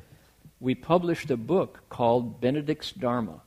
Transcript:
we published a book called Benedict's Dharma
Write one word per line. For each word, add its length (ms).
we 160
published 560
a 60
book 520
called 520
Benedict's 520
Dharma 540